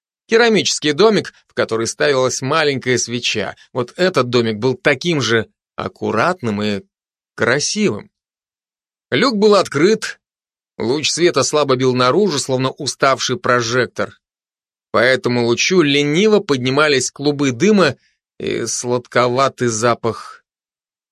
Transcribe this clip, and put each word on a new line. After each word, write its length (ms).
Керамический 680
домик, 400
в 60
который 340
ставилась 540
маленькая 560
свеча. 580
Вот 240
этот 320
домик 280
был 180
таким 460
же 280
аккуратным 840
и 200
красивым. 760
Люк 260
был 180
открыт, 640
луч 320
света 340
слабо 320
бил 200
наружу, 420
словно 340
уставший 680
прожектор. 800
По 80
этому 460
лучу 360
лениво 580
поднимались 720
клубы 400
дыма 440
и 260
сладковатый 1000
запах 760